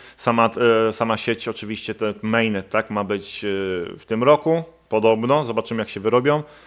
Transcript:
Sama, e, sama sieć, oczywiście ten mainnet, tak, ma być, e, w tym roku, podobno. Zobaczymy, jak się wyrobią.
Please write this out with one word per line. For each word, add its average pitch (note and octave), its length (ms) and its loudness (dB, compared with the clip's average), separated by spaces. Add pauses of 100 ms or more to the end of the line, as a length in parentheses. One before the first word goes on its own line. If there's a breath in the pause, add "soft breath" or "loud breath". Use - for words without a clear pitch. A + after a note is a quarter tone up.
(160 loud breath)
Sama, A#2 340 2 (380)
e, A2 40 0
sama A2+ 240 -2
sieć, A#2 320 -4
oczywiście G#2+ 460 -8
ten G#2+ 280 -4
mainnet, A2 480 0
tak, A2 200 -2
ma G#2 140 -2
być, G2 400 -6
e, G#2 40 -4 (500)
w - 80 -20
tym A2+ 160 -2
roku, D3+ 420 4 (240)
podobno. A2+ 560 2
Zobaczymy, A2 380 -4
jak G#2 60 -8
się - 120 -10
wyrobią. C3 420 2 (240 loud breath)